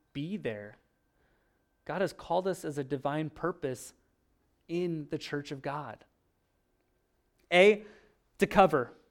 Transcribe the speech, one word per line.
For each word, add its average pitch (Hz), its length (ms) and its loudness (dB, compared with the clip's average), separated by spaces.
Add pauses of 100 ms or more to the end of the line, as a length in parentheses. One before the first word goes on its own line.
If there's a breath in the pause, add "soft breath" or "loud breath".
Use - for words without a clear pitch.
(120)
be 165 240 -6
there. 107 400 -8 (1120)
God 165 140 -4
has 180 120 0
called 185 340 -2
us 180 180 -2
as 147 140 -6
a 139 60 -2
divine 143 460 -2
purpose - 640 -6 (760)
in 165 420 -4
the 156 80 -4
church 143 320 -6
of 135 120 -10
God. 139 420 -8 (1500)
A, 208 320 8 (540 loud breath)
to 196 80 2
cover. 156 460 4 (180)